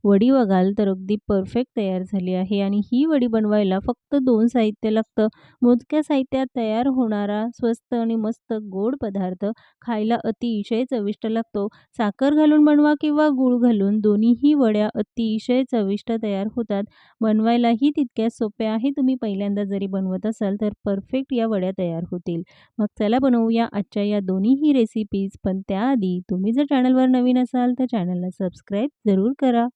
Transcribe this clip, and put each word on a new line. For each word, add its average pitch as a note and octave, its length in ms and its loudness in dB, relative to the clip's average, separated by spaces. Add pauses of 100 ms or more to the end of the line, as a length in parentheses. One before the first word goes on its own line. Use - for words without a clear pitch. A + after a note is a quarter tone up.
वडी G3+ 260 4
बघाल G3 480 2
तर G#3 100 0
अगदी F#3+ 280 -4 (120)
परफेक्ट G3+ 480 -2
तयार F#3+ 260 -4
झाली F#3 320 -4
आहे F#3+ 260 -2
आणि G3+ 220 0
ही B3 240 0
वडी C#4 200 2
बनवायला G#3 520 0
फक्त - 380 -6
दोन A#3+ 300 2
साहित्य A3 440 0
लागतं. A3 360 0 (360)
मोजक्या B3 400 2
साहित्यात C4+ 440 -2 (100)
तयार A3+ 320 -2
होणारा G#3+ 640 -2
स्वस्त A#3+ 440 -4
आणि A3+ 220 -2
मस्त A3+ 360 -6 (180)
गोड G#3 300 -2
पदार्थ G3 440 -4 (380)
खायला A3+ 420 -2
अतिशय A3+ 680 -4
चविष्ट G#3+ 360 -6
लागतो. A3 400 -4 (320)
साखर C4 360 0
घालून D4+ 300 6
बनवा D4 360 6
किंवा D4+ 300 2
गूळ B3+ 280 2
घालून, G#3+ 420 2
दोन्हीही A3+ 540 4
वड्या G#3+ 400 2
अतिशय A3+ 760 -2
चविष्ट G#3 420 -2 (100)
तयार G3+ 240 -4 (100)
होतात. G#3+ 280 -4 (360)
बनवायलाही A#3 760 2
तितक्याच A#3 420 -2
सोप्या G#3+ 340 -4
आहे. A3+ 180 -2
तुम्ही C4 320 0
पहिल्यांदा G3+ 420 -2
जरी G3 240 -4
बनवत F#3+ 380 -4
असाल G#3 340 -2
तर G#3 100 0 (140)
परफेक्ट G#3 500 -4
या A3+ 120 0
वड्या F#3+ 320 -2
तयार E3+ 320 -4
होतील. F3 320 -6 (360)
मग G#3+ 80 0 (120)
चला A3 200 0
बनवूया A#3 540 2
आजच्या G3+ 300 -4
या G#3 200 -2
दोन्हीही A#3 500 0
रेसिपीज. G#3+ 580 -2 (140)
पण F#3+ 240 -2
त्याआधी G3 500 0 (120)
तुम्ही F#3+ 220 -2
जर C#4+ 180 0
चॅनलवर B3+ 380 2
नवीन B3+ 300 2
असाल B3 400 0
तर B3+ 140 0
चॅनलला F3+ 460 -2
सबस्क्राईब G3+ 500 -4 (180)
जरूर G3+ 320 2
करा. A#3+ 380 2